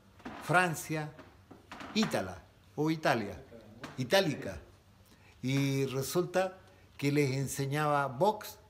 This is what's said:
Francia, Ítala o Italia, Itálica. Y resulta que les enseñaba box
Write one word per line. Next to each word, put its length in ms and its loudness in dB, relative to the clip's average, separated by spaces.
Francia, 680 0
Ítala 480 0
o 160 2
Italia, 500 0
Itálica. 640 2
Y 440 2
resulta 760 -2
que 140 0
les 220 4
enseñaba 760 0
box 500 0